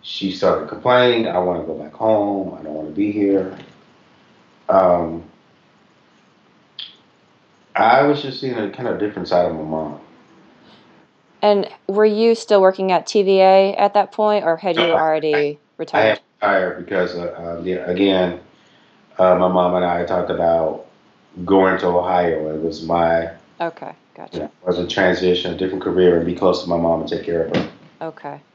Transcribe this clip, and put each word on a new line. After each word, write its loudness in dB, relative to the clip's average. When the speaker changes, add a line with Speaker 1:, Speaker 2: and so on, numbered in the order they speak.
Speaker 1:
she -8
started -2
complaining, 2
"I 0
wanna -2
go -8
back -12
home. 0
I -16
don't -12
wanna -10
be -2
here." 0
Um, 2
I 4
was 0
just -10
seeing -6
a -6
kind -8
of -4
different -6
side 2
of -4
my -10
mom. -8
Speaker 2:
And 2
were 2
you 4
still 2
working 2
at 0
T 2
V 4
A 6
at 2
that 2
point, 0
or 0
had -2
Speaker 1:
No, 0
Speaker 2:
you 0
Speaker 1:
I, 2
Speaker 2:
already 0
Speaker 1:
I -2
Speaker 2:
retired? 0
Speaker 1:
had -2
retired -2
because, -2
uh, -10
uh, -10
yeah, -6
again, 2
uh, 6
my 2
mom 2
and 0
I -2
talked -4
about 0
going 4
to -2
Ohio. 0
It -6
was -6
my, 0
Speaker 2:
Okay, -10
gotcha. -20
Speaker 1:
you -10
know, -12
it -6
was -2
a -4
transition, 0
a -10
different -4
career, 4
and 0
be -4
close 0
to -10
my 0
mom 0
and -8
take -6
care -2
of -6
her. -2
Speaker 2:
Okay. -14